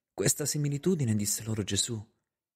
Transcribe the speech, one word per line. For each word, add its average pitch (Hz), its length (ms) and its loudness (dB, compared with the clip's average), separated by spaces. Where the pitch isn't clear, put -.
Questa 123 320 0
similitudine 143 680 2
disse 101 260 -2
loro 107 220 -2
Gesù, 101 360 0